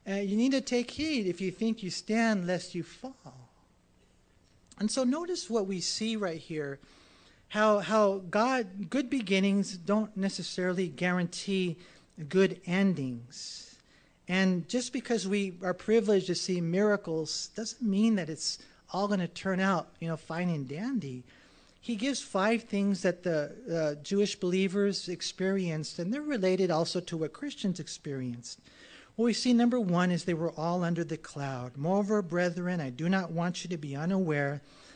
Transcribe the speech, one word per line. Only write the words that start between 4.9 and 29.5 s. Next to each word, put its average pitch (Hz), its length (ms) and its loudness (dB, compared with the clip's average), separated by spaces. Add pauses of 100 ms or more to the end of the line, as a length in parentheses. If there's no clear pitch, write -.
so 262 140 0
notice 330 440 -2
what 220 180 0
we 190 140 -2
see 220 360 -2
right 175 240 -4
here, 143 400 -8 (680)
how, 214 300 4
how 196 520 4
God, 208 600 0
good 262 200 0
beginnings 196 680 2
don't 208 400 0
necessarily 185 720 -2
guarantee 180 880 0 (520)
good 185 380 4
endings. 143 1120 -2 (500)
And 185 420 2
just 247 240 -2
because 220 360 -2
we 196 340 0
are 180 120 0
privileged 208 540 4
to 175 60 0
see 180 260 -2
miracles 175 960 0
doesn't 220 280 -8
mean 214 340 4
that 165 140 -2
it's - 280 -6 (320)
all 190 160 0
gonna 196 220 0
turn 185 320 -2
out, 190 280 2 (120)
you 165 80 -4
know, 165 80 -2
fine 170 320 -4
and 151 180 -2
dandy. 151 560 -6 (580)
He 240 140 -4
gives 240 280 -2
five 220 400 2
things 202 400 0
that 180 200 0
the, 156 300 0 (180)
uh, 151 320 0
Jewish 196 340 0
believers 190 720 0
experienced, 180 920 -2
and 175 140 -4
they're 285 100 -4
related 190 480 2
also 170 300 0
to 170 180 -8
what 156 160 -4
Christians 214 440 -4
experienced. 131 840 -8 (560)
What 226 100 4
we 226 80 4
see, - 180 2